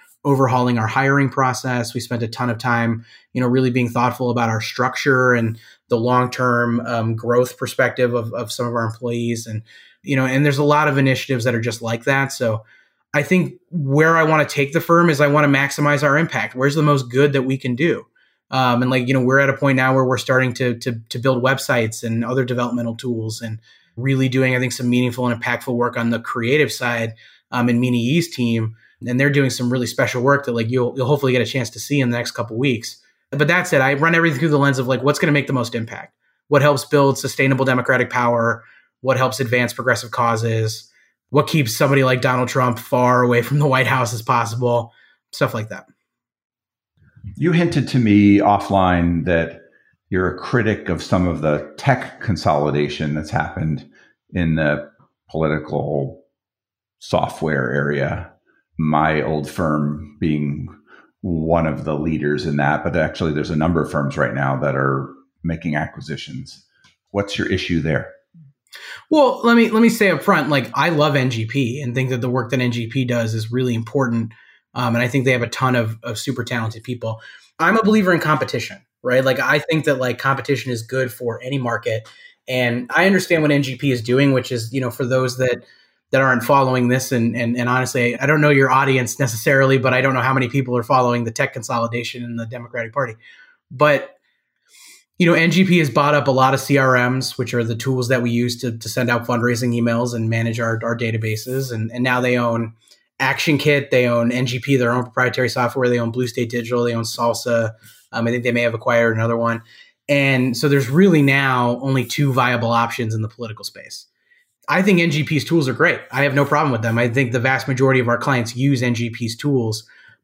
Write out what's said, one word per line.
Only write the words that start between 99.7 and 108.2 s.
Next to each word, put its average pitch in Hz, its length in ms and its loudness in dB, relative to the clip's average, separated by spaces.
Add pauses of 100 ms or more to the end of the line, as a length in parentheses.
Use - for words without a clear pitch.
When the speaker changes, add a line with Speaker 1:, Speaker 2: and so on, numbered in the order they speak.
Speaker 1:
emails 120 360 0
and 113 160 -2
manage 113 300 -2
our, 113 220 -2
our 117 140 -4
databases. 117 720 -4
And, 113 220 -6
and 123 100 -6
now 123 200 2
they 123 160 2
own 117 360 -2 (440)
Action 135 380 0
Kit, 143 340 0
they 127 180 4
own 120 240 0
N 127 140 -2
G 123 120 -4
P, 139 180 0
their 120 140 2
own 123 140 0
proprietary 123 440 -2
software, 123 400 -2
they 120 120 0
own 117 100 -2
Blue 123 160 -4
State 117 240 -4
Digital, 120 320 -4
they 117 120 -2
own 117 100 -4
Salsa. 117 680 -2 (380)
Um, 117 160 -4